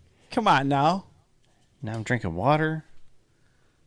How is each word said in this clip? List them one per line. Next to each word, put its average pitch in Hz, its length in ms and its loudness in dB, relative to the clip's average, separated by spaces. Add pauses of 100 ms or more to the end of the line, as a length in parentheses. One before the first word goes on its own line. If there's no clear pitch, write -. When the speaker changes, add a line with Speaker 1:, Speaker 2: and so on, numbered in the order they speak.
(300)
Speaker 1:
Come 220 180 -2
on 139 200 4
now. 151 360 2 (760)
Speaker 2:
Now 110 120 -8
I'm 113 100 -6
drinking 107 300 -4
water. 151 500 0 (1040)